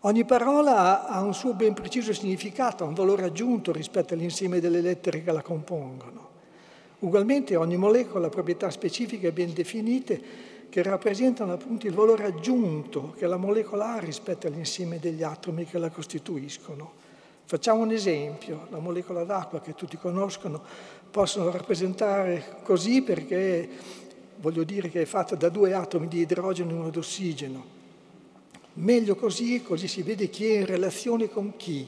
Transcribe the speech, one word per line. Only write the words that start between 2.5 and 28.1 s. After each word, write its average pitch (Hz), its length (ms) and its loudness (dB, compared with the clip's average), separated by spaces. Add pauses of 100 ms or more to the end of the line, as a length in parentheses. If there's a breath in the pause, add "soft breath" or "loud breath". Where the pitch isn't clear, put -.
ha - 20 -2
un 147 80 -4
valore 190 300 4
aggiunto 185 480 0
rispetto 165 420 -2
all'insieme 175 460 0
delle 170 200 4
lettere 170 440 0
che 170 80 0
la 156 100 0
compongono. 139 840 -8 (720 loud breath)
Ugualmente 202 560 4
ogni 170 200 2
molecola 208 520 4
ha - 20 -4
proprietà 175 400 -2
specifiche 180 640 -4
ben 170 200 -2
definite 220 1160 -4
che 180 160 0
rappresentano 202 680 2
appunto 226 360 -4
il 175 60 -2
valore 214 320 6
aggiunto 160 920 0
che 190 100 -2
la 180 100 2
molecola 208 580 0
ha 226 40 -4
rispetto 170 480 -6
all'insieme 165 540 -6
degli 160 240 -2
atomi 165 400 -6
che 170 140 -6
la 170 120 -2
costituiscono. 156 1000 -10 (520 loud breath)
Facciamo 220 380 2
un 220 80 2
esempio, 156 800 -2
la 165 80 -10
molecola 175 460 -4
d'acqua 180 360 -4
che 156 140 -12
tutti 170 220 -12
conoscono 180 680 -4 (480 loud breath)
possono 190 400 2
rappresentare 185 1120 0
così 208 400 4
perché, 180 680 0 (680 loud breath)
voglio 165 260 0
dire, 175 280 -2
che 165 120 0
è 156 40 0
fatta 196 280 -2
da 165 140 2
due 190 260 4
atomi 170 320 -2
di 165 140 -2
idrogeno 175 500 0
e 165 40 -2
uno 165 160 -4
d'ossigeno. 147 840 -6 (1040)